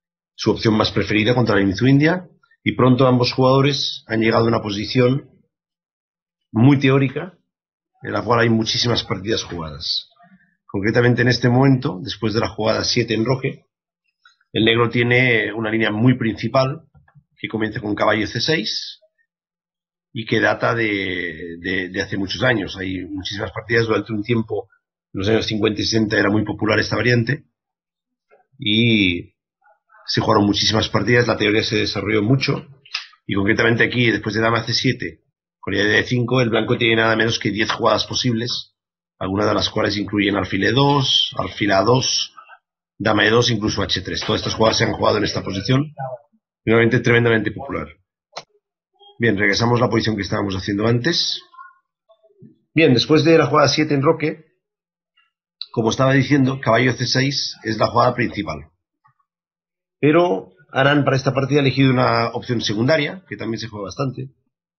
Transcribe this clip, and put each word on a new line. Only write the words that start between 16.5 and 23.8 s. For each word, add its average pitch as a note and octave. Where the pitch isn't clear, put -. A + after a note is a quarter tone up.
que G#2
comienza A2
con G2+
caballo G#2+
C A#2+
seis -
y A2+
que A2
data G#2+
de, F2+
de, F#2
de F#2+
hace G2+
muchos F#2+
años. G#2+
Hay F#2+
muchísimas G2
partidas. A#2